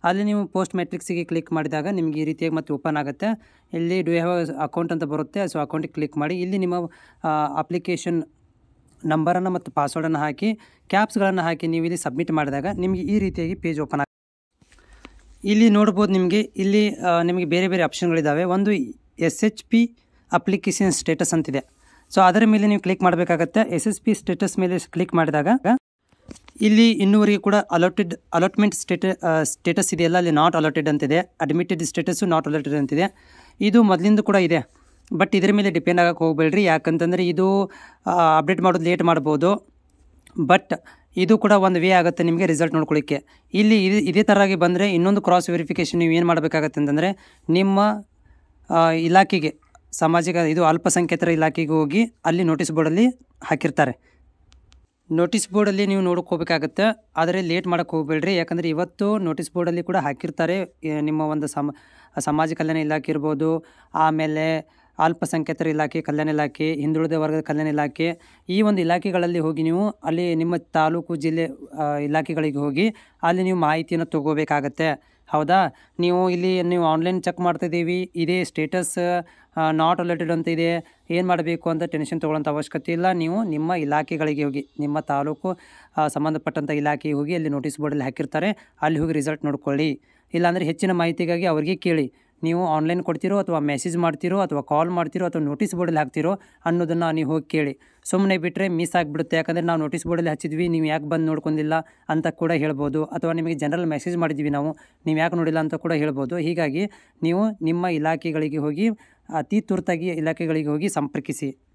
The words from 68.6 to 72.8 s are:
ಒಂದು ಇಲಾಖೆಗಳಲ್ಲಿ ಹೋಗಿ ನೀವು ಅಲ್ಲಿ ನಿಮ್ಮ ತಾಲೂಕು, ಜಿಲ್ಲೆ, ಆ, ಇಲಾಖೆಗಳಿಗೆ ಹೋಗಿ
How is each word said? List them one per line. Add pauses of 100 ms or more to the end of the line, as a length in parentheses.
ಒಂದು
ಇಲಾಖೆಗಳಲ್ಲಿ
ಹೋಗಿ
ನೀವು
ಅಲ್ಲಿ
ನಿಮ್ಮ
ತಾಲೂಕು,
ಜಿಲ್ಲೆ, (300)
ಆ,
ಇಲಾಖೆಗಳಿಗೆ
ಹೋಗಿ (300)